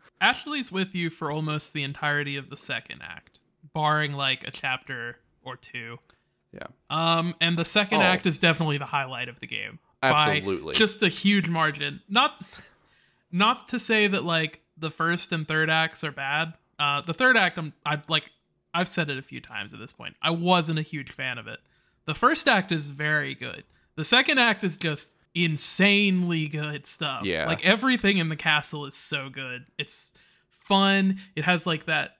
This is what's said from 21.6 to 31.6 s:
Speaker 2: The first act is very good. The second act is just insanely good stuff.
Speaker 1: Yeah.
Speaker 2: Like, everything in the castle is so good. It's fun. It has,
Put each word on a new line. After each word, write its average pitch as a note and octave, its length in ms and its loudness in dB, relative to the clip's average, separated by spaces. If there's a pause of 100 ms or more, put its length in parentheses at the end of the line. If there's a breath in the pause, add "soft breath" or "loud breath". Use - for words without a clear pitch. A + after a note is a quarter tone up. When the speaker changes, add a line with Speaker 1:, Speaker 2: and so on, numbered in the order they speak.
Speaker 2:
The D#3 100 -4
first D4 340 4
act G3+ 240 4
is D3+ 140 -2
very D3 480 -2
good. - 300 -12 (320)
The D#3+ 80 -2
second C4+ 340 4
act A#3 260 2
is D#3+ 120 -2
just - 380 -4 (200)
insanely F3 1120 4
good D3+ 380 -6
stuff. C3+ 380 -4
Speaker 1:
Yeah. D#2+ 220 0
Speaker 2:
Like, - 180 -2
everything G#3 540 4
in D#3+ 100 0
the D#3 80 -4
castle D3+ 500 -2
is C3+ 80 -10
so C#3 340 -4
good. C3 380 -12 (120)
It's - 340 -10 (380 soft breath)
fun. G3 680 2 (180 loud breath)
It D3+ 80 -4
has, F3+ 220 2